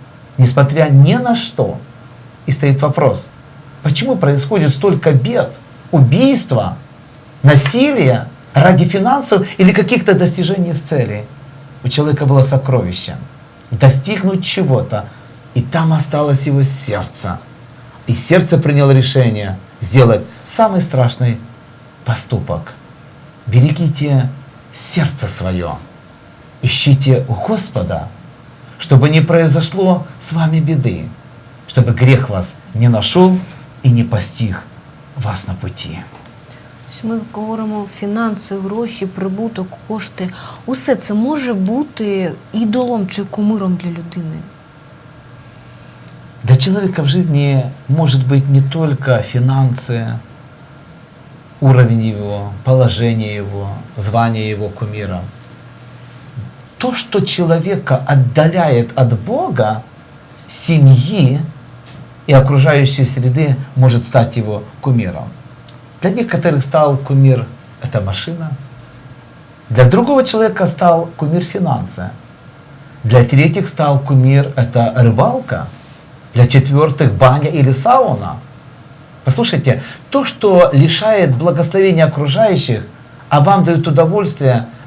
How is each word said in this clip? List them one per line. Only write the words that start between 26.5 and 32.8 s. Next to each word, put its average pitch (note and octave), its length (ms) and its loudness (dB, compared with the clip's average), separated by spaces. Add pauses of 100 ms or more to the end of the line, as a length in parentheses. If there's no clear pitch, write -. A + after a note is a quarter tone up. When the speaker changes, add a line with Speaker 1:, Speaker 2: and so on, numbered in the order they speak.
Speaker 1:
Ищите C3 640 2
у A#2+ 60 -6
Господа, F#2 760 -4 (720)
чтобы C#3+ 320 4
не D#3+ 100 4
произошло E3+ 840 0 (120)
с - 140 -8
вами D#3+ 260 0
беды, B2+ 480 -2 (600)
чтобы A#2+ 260 0
грех B2+ 360 0
вас F#2 280 -6 (160)
не A#2 160 2